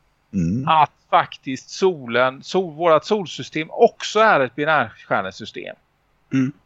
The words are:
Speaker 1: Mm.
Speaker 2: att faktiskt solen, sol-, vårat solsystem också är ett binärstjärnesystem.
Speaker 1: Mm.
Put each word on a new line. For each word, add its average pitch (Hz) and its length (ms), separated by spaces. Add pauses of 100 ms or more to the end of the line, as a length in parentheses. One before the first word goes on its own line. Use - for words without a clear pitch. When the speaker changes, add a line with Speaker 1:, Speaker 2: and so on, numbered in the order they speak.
(340)
Speaker 1:
Mm. 101 340
Speaker 2:
att 160 240 (180)
faktiskt 139 600
solen, 131 720
sol-, 185 320
vårat 156 300
solsystem 156 640
också - 480
är 208 200
ett 127 160
binärstjärnesystem. 117 1200 (580)
Speaker 1:
Mm. 135 180 (140)